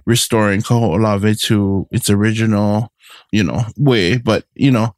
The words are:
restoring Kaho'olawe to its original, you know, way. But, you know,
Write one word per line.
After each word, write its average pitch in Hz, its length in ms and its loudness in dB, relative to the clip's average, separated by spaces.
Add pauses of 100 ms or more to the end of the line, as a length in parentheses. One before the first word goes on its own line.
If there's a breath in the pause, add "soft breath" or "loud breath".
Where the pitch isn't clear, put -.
restoring 107 560 0
Kaho'olawe 107 760 0 (100)
to 98 440 0
its - 180 -4
original, 107 840 0 (400 loud breath)
you 104 100 0
know, 82 220 -2 (100)
way. 143 400 2
But, 117 300 -2 (100)
you 139 160 2
know, 113 260 -2